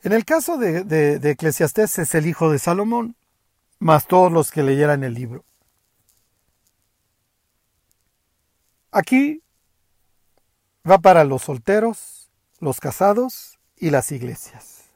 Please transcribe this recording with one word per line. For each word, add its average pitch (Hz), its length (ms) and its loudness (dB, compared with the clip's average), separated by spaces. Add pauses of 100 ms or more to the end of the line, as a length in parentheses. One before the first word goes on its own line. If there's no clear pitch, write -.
En 190 120 -2
el 226 100 2
caso 320 340 -2
de, 190 280 -2
de, 147 340 0
de 147 120 0
Eclesiastés 160 680 -2
es 170 160 -4
el 156 100 0
hijo 160 240 -2
de 147 100 0
Salomón, 226 580 -4 (640)
más 156 280 2
todos 180 240 4
los 165 180 0
que 156 140 -4
leyeran 139 400 0
el 127 100 -6
libro. 123 300 -12 (3500)
Aquí 269 520 -2 (1500)
va 190 100 8
para 170 260 6
los 135 160 -4
solteros, 202 880 -6 (300)
los 139 200 -6
casados 208 800 -2 (160)
y 165 140 -4
las 143 220 -2
iglesias. - 760 -14 (100)